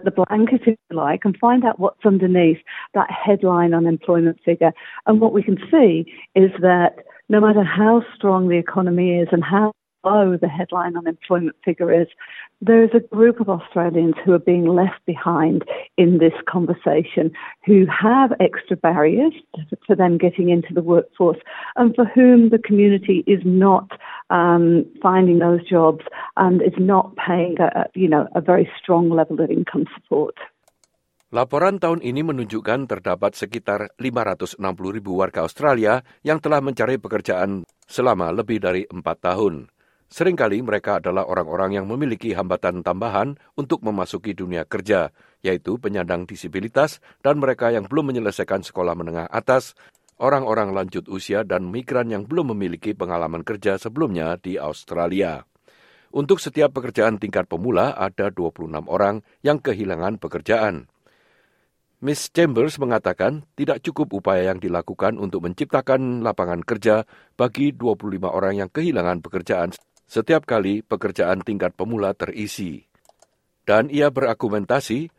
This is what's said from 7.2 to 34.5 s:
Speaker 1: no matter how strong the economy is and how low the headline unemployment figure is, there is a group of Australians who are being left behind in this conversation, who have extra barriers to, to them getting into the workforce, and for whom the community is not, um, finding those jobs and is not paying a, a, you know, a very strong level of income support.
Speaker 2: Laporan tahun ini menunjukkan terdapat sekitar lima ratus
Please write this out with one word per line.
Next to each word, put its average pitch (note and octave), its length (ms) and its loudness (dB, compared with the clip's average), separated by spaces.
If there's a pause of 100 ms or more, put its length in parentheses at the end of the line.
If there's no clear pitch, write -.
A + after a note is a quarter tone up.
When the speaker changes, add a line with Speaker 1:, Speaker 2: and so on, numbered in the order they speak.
Speaker 1:
no G#3+ 160 4
matter G#3 240 4
how A3 480 4
strong F#3 320 2
the F3 120 2
economy F3 600 0
is E3+ 160 0
and E3 80 2
how G3+ 320 0 (280)
low G3 320 4
the E3+ 160 -2
headline F3 480 -4
unemployment E3+ 640 -4
figure F3 240 -2
is, E3 240 2 (480)
there A3+ 240 6
is A3+ 80 4
a A#3 80 6
group A3+ 400 4
of G#3+ 80 -2
Australians E3+ 720 0
who F3+ 160 4
are E3+ 160 0
being F3 160 2
left F3+ 400 2
behind E3+ 560 0 (320)
in F3 240 6
this E3 240 4
conversation, D#3+ 880 -2 (320)
who F#3+ 240 8
have A#3 560 2
extra - 320 -2
barriers E3+ 560 2 (240)
to, D#3 320 -12
to G#3 80 4
them F3 240 4
getting F3 320 2
into E3+ 240 0
the E3+ 80 0
workforce, E3+ 560 2 (400)
and A#3+ 160 4
for B3 80 4
whom B3 480 8
the A3+ 80 4
community G3+ 720 2
is G3 160 4
not, F#3+ 480 4 (320)
um, E3+ 560 4 (160)
finding F#3 400 4
those E3+ 240 2
jobs D#3+ 400 2 (320)
and F#3 240 4
is - 160 0
not F#3+ 400 2
paying F3 480 -2
a, F#3 80 2
a, - 120 -2 (120)
you F#3 160 2
know, D3 240 2
a E3 80 -2
very F3+ 320 2
strong E3+ 320 0
level E3 320 0
of D#3+ 80 0
income E3+ 480 -4
support. - 400 -4 (960)
Speaker 2:
Laporan D3 480 0
tahun E3 240 -2
ini C3+ 240 -4
menunjukkan A#2+ 640 -4
terdapat G2 480 -4
sekitar G#2 640 -6
lima A#2+ 240 -4
ratus F#2+ 320 -6